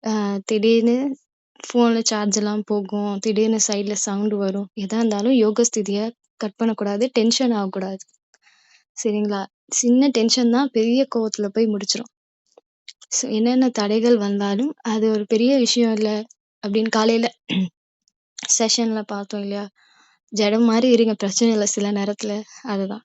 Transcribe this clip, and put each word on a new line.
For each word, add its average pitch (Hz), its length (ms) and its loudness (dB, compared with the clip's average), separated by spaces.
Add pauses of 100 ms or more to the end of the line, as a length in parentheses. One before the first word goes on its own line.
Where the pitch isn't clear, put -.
அ, 220 100 -2 (320)
திடீர்னு 226 520 2 (640)
ஃபோன்ல 233 440 2
சார்ஜ் 208 340 -2
எல்லாம் 208 280 -2
போகும், 208 540 -4
திடீர்னு 220 420 0
சைடுல 208 360 -4
சவுண்ட் 208 400 -2
வரும். 202 300 -4 (100)
எதா 202 200 -4
இருந்தாலும் 226 380 2
யோக 220 300 4
ஸ்திதியை 208 400 -2 (360)
கட் 208 160 -6
பண்ணக்கூடாது, 214 560 -2
டென்ஷன் 233 400 2
ஆகக்கூடாது. 190 480 -4 (960)
சரிங்களா? 208 440 -2 (300)
சின்ன 254 380 4
டென்ஷன் 233 440 2
தான் 262 180 2
பெரிய 233 360 2
கோவத்துல 220 420 -4
போய் 226 200 0
முடிச்சிரும். 208 420 -4 (960)
So, - 220 -6
என்னென்ன 240 420 2
தடைகள் 226 460 2
வந்தாலும் 202 540 -2 (140)
அது 220 240 0
ஒரு 214 180 0
பெரிய 233 320 2
விஷயம் 233 340 2
இல்ல 214 160 0 (540)
அப்படின்னு 220 280 0
காலையில 226 360 2 (220)
<clears throat> 190 220 -2 (800)
செஷன்ல 220 560 0
பார்த்தோம் 202 360 -8
இல்லையா? 202 240 -6 (680)
ஜடம் 214 320 2
மாதிரி 233 240 4
இருங்க, 226 260 4
பிரச்சனை 202 360 0
இல்ல 208 160 0
சில 202 240 -4
நேரத்துல. 202 420 -4 (320)
அதுதான். 202 400 -6